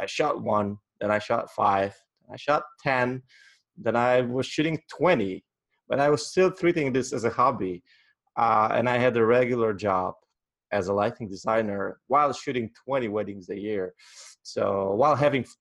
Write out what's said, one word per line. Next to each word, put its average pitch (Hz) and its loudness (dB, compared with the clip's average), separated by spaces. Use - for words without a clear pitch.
I 101 -8
shot - -2
one, 104 0
then 104 0
I 107 2
shot - -2
five, 98 2
I 107 -14
shot 147 0
ten, 127 0
then 113 -2
I 123 4
was 123 -2
shooting 156 -2
twenty, 120 0
but 123 0
I 143 4
was 147 0
still 185 2
treating 170 0
this 127 -2
as 113 -2
a 117 2
hobby. 107 0
Uh, 110 4
and 117 2
I 123 2
had 120 2
a 117 4
regular 120 2
job 95 -2
as 95 -2
a 101 0
lighting 107 -2
designer 101 -4
while 143 2
shooting 120 -6
twenty 127 -2
weddings 101 -6
a 101 -8
year. 98 -6
So 98 -2
while 135 4
having 131 2